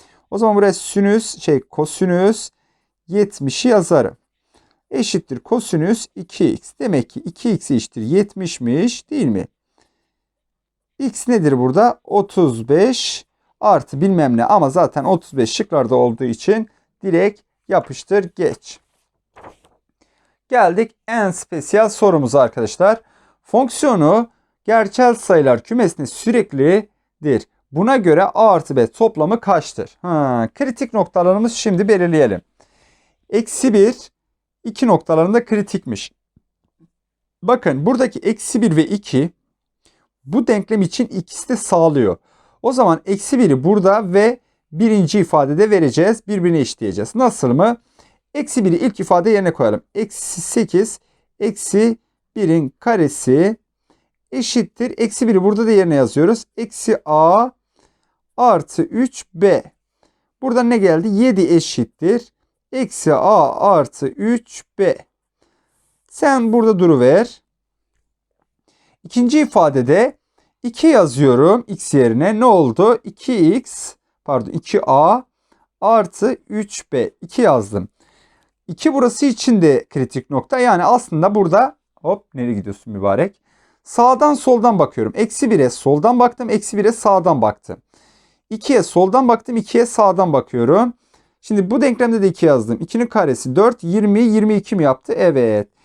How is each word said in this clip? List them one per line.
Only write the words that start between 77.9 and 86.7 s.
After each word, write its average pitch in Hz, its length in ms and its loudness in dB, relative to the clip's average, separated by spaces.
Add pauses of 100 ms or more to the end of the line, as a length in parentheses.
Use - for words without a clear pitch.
İki - 280 -4
burası 262 320 -2
için 226 360 0
de 139 280 2
kritik 131 400 -6
nokta. 147 280 -4
Yani 208 260 2
aslında 208 500 0
burada, 208 420 2 (260)
hop, 156 320 -6
nereye 123 200 -4
gidiyorsun 101 380 -10
mübarek? 104 480 -2 (440)
Sağdan 262 500 2
soldan 233 440 0
bakıyorum. 113 380 -2
Eksi - 340 -2
bire 139 200 2
soldan 156 480 0
baktım. 240 320 0
Eksi 208 260 -4